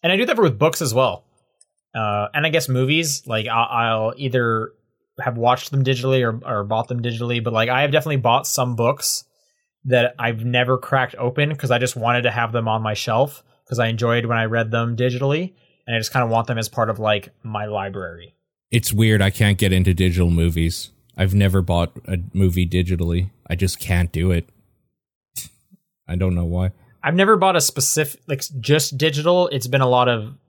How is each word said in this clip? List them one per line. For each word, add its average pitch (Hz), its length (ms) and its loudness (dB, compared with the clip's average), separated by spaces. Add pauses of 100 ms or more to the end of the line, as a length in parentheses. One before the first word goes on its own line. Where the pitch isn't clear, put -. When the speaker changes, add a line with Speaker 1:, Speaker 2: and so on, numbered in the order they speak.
Speaker 1:
And 170 80 2
I 196 60 2
do 233 80 0
that 247 140 0
with 147 200 4
books 160 220 2
as 127 120 -4
well. 117 320 0 (720)
Uh, 104 380 -2
and 151 140 0
I - 20 2
guess 151 180 0
movies, 139 600 0
like, 110 200 -2
I, 117 160 0
I'll 113 540 0
either 120 540 -2 (480)
have 117 180 -4
watched 120 320 0
them 135 140 0
digitally 131 400 2
or, 113 240 -2
or 107 160 -4
bought 110 240 -2
them 120 160 -6
digitally, 120 400 -4
but, 113 100 -4
like, 113 160 2
I 127 140 2
have 147 80 0
definitely 147 260 0
bought 120 300 2
some 123 280 -2
books 117 480 -2 (600)
that 123 320 2
I've 117 280 -2
never 123 340 2
cracked 127 400 -2
open 143 360 -2
'cause 143 140 -6
I 123 80 4
just 123 180 -2
wanted 120 280 0
to 120 80 2
have 113 220 -2
them 117 140 -2
on 110 140 0
my 107 140 -2
shelf 120 480 -2 (260)
'cause 113 100 -4
I 117 80 2
enjoyed 117 380 0
when 117 140 -2
I 113 60 0
read 113 260 -2
them 117 240 -2
digitally, 139 580 -2 (320)
and 117 100 -4
I 113 40 2
just 110 140 -8
kinda 123 140 2
want 113 200 0
them 120 100 -2
as 110 120 -4
part 113 200 -2
of, 107 100 -4
like, 107 300 0 (140)
my 107 220 -6
library. 98 720 -8 (360)
Speaker 2:
It's 117 220 0
weird. 107 280 4
I 98 80 4
can't 101 280 2
get 95 160 2
into 92 200 4
digital 87 380 2
movies. 82 600 0 (240)
I've 95 200 0
never 98 260 4
bought 85 300 0 (160)
a 92 100 -4 (160)
movie 90 340 2
digitally. 87 640 0 (180)
I 87 80 -4
just 92 240 -2
can't 87 320 0
do 87 200 0
it. 85 180 -2 (1600)
I 82 80 -6
don't 92 180 0
know 87 120 0
why. 90 260 -2 (320)
Speaker 1:
I've 151 100 0
never 196 240 6
bought 190 200 4
a 156 40 2
specific, - 680 -2
like, 139 140 -4 (200)
just 143 360 0
digital. 160 520 2
It's 123 180 -4
been 135 140 2
a 131 80 4
lot 123 180 4
of 117 260 -2 (160)